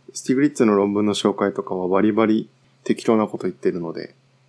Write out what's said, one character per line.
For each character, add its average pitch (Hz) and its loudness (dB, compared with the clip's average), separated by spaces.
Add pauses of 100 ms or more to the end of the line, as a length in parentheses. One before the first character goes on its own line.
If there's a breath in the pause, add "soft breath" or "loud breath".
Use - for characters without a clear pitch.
(140)
ス - -14
テ 135 0
ィ - 4
グ 131 2
リ 147 4
ッ 143 -4
ツ 120 2
の 107 4
論 101 2
文 104 0
の 104 0
紹 98 0
介 98 0
と 98 -6
か - -8
は 90 -4
バ 95 2
リ 107 4
バ 110 2
リ 110 0 (340)
適 - -4
当 113 4
な 107 2
こ - -10
と - -6
言 92 -4
っ - -16
て - -2
る 90 -8
の 82 -8
で、 78 -14 (340)